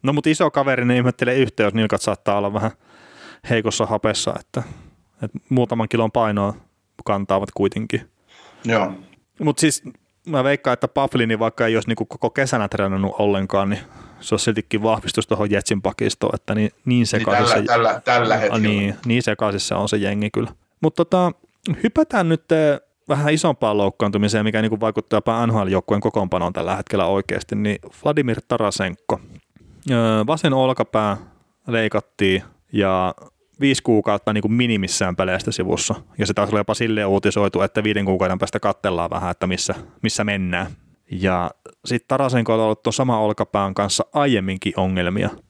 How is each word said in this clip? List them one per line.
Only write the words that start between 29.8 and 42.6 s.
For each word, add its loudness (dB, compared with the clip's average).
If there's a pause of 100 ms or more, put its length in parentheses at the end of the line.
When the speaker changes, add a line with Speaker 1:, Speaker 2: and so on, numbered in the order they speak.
Speaker 1:
Öö, 2
vasen 2
olkapää 0 (500)
leikattiin 0 (300)
ja 2 (460)
viisi 2
kuukautta 2
niinku 0
minimissään 0
peleistä -2
sivussa. -2 (220)
Ja 0
se -2
taas 0
oli 2
jopa -2
silleen -2
uutisoitu, 2
että 0
viiden 0
kuukauden 0
päästä -4
katsellaan -2
vähän, -4
että -4
missä, -2 (260)
missä -2
mennään. -2 (440)
Ja 0 (340)
sit -4
Tarasenko 2
on 2
ollut 0